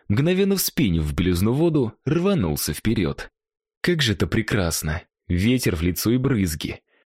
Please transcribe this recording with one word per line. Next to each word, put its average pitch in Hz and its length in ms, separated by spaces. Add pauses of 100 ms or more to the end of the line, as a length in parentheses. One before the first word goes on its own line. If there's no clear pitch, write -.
мгновенно 185 480
вспенив 90 480
в 73 100
белизну 90 400
воду, 151 400 (100)
рванулся 156 720
вперёд. - 560 (500)
Как 170 220
же 113 100
это 92 140
прекрасно! 85 760 (260)
Ветер 101 480
в 80 60
лицо 90 280
и 127 80
брызги. 101 600 (300)